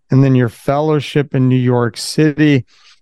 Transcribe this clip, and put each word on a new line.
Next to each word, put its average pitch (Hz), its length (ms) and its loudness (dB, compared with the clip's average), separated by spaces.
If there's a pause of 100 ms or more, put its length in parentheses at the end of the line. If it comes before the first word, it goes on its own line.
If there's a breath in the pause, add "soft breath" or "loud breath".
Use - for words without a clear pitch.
and 131 140 4
then 135 100 2
your 123 160 2
fellowship 147 880 -4
in 131 120 0
New 127 80 0
York 123 400 0
City, 147 680 0 (360 soft breath)